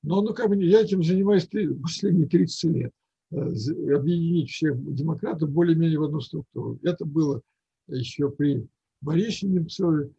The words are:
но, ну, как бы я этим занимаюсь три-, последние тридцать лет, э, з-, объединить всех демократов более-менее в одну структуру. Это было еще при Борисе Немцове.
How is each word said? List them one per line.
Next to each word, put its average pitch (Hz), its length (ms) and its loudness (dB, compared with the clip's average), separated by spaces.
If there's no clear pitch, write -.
но, 170 180 0
ну, 220 140 -2
как 226 140 0
бы 196 140 2
я 196 180 8
этим 190 200 2
занимаюсь 190 460 4
три-, 165 260 -2
последние 165 540 0
тридцать 170 380 2
лет, 123 260 0
э, 139 240 -4
з-, 135 400 -2
объединить 165 560 0
всех 147 260 -2
демократов 160 560 -4
более-менее 165 480 2
в 151 60 0
одну 151 160 -4
структуру. 127 640 -10
Это 170 220 -4
было 147 360 -2
еще 139 420 -4
при 143 380 -2
Борисе 185 460 -2
Немцове. 165 720 0